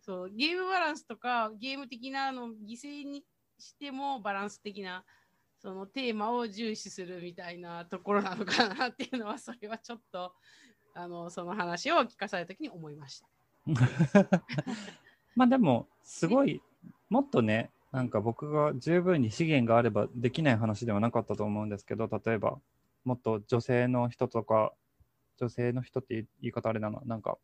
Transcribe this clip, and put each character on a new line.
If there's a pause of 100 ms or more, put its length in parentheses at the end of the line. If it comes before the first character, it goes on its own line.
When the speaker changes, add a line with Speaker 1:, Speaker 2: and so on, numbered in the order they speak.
Speaker 1:
そ
う、
ゲ
ー
ム
バ
ラ
ン
ス
と
か、
ゲ
ー
ム
的
な
の
を
犠
牲
に (340)
し
て
も
バ
ラ
ン
ス
的
な、 (540)
そ
の
テ
ー
マ
を
重
視
す
る
み
た
い
な
と
こ
ろ
な
の
か
な
っ
て
い
う
の
は、
そ
れ
は
ち
ょ
っ (100)
と、 (600)
あ
の、
そ
の
話
を
聞
か
さ
れ
た
時
に
思
い
ま
し
た。 (380)
Speaker 2:
<laughs> (920)
ま
あ
で
も、 (160)
す
ご
い、 (240)
Speaker 1:
え？ (180)
Speaker 2:
も
っ
と
ね、 (220)
な
ん
か
僕
が
十
分
に
資
源
が
あ
れ
ば
で
き
な
い
話
で
は
な
か
っ
た
と
思
う
ん
で
す
け
ど、 (160)
例
え
ば、 (460)
も
っ
と
女
性
の
人
と
か、 (640)
女
性
の
人
っ
て
言
い、 (140)
言
い
方
あ
れ
だ
な、
な
ん
か